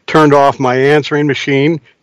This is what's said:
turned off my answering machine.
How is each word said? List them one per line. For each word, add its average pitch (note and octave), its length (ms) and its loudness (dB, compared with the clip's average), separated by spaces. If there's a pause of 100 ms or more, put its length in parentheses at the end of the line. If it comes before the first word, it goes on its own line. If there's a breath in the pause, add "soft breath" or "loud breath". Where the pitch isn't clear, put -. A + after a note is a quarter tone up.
turned D3+ 280 2
off C#3 260 2
my B2+ 160 -2
answering D3 500 0
machine. C#3+ 540 -2 (240 soft breath)